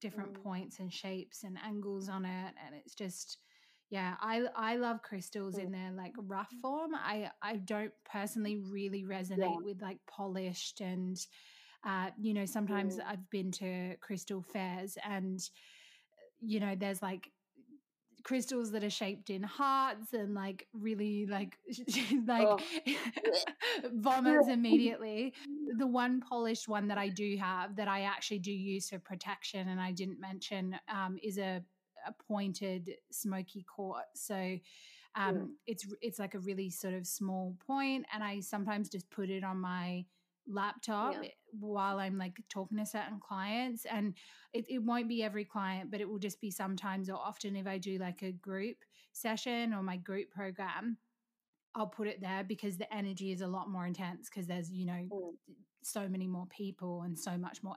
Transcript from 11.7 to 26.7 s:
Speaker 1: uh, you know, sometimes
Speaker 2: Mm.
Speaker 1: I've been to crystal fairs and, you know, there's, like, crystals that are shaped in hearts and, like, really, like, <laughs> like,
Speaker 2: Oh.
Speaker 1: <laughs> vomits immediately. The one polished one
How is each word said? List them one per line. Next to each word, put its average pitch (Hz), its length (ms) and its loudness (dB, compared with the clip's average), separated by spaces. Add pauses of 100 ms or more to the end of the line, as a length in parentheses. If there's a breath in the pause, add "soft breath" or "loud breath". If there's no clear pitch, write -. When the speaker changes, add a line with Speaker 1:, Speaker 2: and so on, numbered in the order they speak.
Speaker 1:
uh, 190 340 0
you 214 160 2
know, 202 120 2
sometimes 196 520 2
Speaker 2:
Mm. - 60 -4
Speaker 1:
I've 190 260 -6
been 190 220 0
to 180 480 -2
crystal 190 420 -4
fairs 185 600 -4
and, 190 360 0 (1000 loud breath)
you 220 200 2
know, 202 140 2
there's, 190 280 0
like, 185 280 -4 (960)
crystals 247 460 2
that 208 140 2
are 208 60 4
shaped 202 400 -2
in 190 120 0
hearts 269 680 4
and, 208 220 2
like, 196 380 -2
really, 208 540 2
like, 196 320 -2 (100)
<laughs> 240 580 2
like, 226 240 8
Speaker 2:
Oh. 247 180 4 (180)
Speaker 1:
<laughs> 311 1080 2
vomits 262 540 8
immediately. 233 840 6 (320 loud breath)
The 269 200 2
one 247 340 6
polished 226 480 0
one 208 200 2